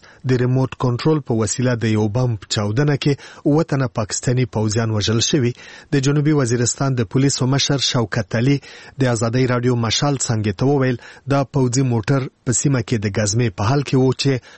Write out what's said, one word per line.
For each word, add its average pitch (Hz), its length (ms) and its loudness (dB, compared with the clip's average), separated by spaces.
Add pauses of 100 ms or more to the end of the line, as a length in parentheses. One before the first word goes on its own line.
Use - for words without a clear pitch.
(280)
د 123 140 2
ریموټ 127 280 0 (140)
کنټرول 135 340 0 (100)
په 117 120 0
وسیله 123 420 0
د 110 100 0
یو 107 220 2
بم 127 260 0
په - 140 -20
چاودنه 117 480 0
کې 147 100 2 (340)
اووه 156 260 2
تنه 135 140 0 (120)
پاکستاني 123 560 -2
پوځیان 110 400 0
وژل 110 320 0
شوي. 123 260 0 (400)
د 143 140 2
جنوبي 147 320 2
وزیرستان 123 600 0
د 113 140 0
پولیسو 135 400 2
مشر 139 380 0
شوکت 117 480 -2
علي 135 180 2 (420)
د 127 140 2
ازادۍ 117 400 0
راډیو 123 320 2
مشال 143 340 0
څانګې 110 400 -2
ته 131 80 0
وویل، 131 320 2 (360)
دا 139 60 2 (140)
پوځي 131 380 2
موټر 127 340 0 (180)
په - 180 0
سیمه 135 200 2
کې 120 160 -2
د 101 80 -2 (120)
ګزمې 113 380 0
په 107 140 -2
حال 143 180 0
کې 139 80 0
و 131 160 4
چې 139 200 -2 (260)